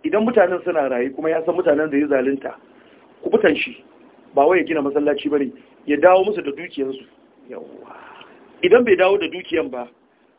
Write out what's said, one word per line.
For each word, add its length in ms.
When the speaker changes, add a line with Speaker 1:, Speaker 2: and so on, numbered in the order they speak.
Speaker 1:
Idan 220
mutanen 380
suna 260
rayu, 240
kuma 160
ya 160
san 100
mutanen 360
da 60
ya 100
zalunta, 480
kubutan 340
shi 260
ba 140
wai 120
ya 40
gina 180
masallaci 480
bane, 220
ya 120
dawo 260
musu 180
da 100
dukiyansu. 520
Speaker 2:
Yawwa. 440
Speaker 1:
Idan 220
bai 100
dawo 240
da 80
dukiyan 420
ba, 180